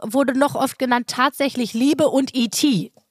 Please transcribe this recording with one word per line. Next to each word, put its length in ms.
wurde 340
noch 160
oft 240
genannt, 300
Tatsächlich 680
Liebe 360
und 260
E 140
T. 420